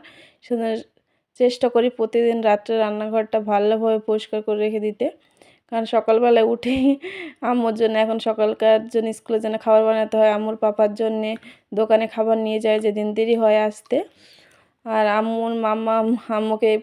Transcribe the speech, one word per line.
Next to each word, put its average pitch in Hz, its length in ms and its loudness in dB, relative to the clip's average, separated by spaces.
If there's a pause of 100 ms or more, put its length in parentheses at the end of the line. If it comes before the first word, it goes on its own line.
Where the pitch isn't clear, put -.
(440)
সেজন্য 233 200 -4 (760)
চেষ্টা 247 340 2
করি 240 140 2 (100)
প্রতিদিন 233 400 0 (100)
রাত্রে 208 260 0 (100)
রান্নাঘরটা 220 540 -2 (120)
ভালোভাবে 220 480 2 (100)
পরিষ্কার 214 380 -4
করে 214 180 -2
রেখে 214 220 -2
দিতে, 214 200 -4 (600)
কারণ 226 160 -4 (100)
সকালবেলায় 226 580 4
উঠেই 254 320 -2 (640)
আম্মুর 233 300 0
জন্য 220 140 2 (100)
এখন 226 140 -2 (100)
সকালকার 220 520 2 (120)
জন্য 226 160 -2 (100)
স্কুলের 220 260 -4
জন্য 220 200 -4
খাবার 220 240 6
বানাতে 220 320 0
হয়, 214 160 6
আম্মুর 214 280 -4
পাপার 208 260 2 (100)
জন্যে 220 300 -2 (480)
দোকানে 220 360 2
খাবার 220 220 0 (100)
নিয়ে 220 180 -2
যায় 214 200 2
যেদিন 214 220 -2 (100)
দেরি 226 260 2
হয় 214 160 4 (100)
আসতে। - 300 -4 (880)
আর 220 180 0 (140)
আম্মুর 226 340 -2 (120)
মামা 220 300 -2 (420)
আম্মুকে 220 380 0
এই 220 80 -2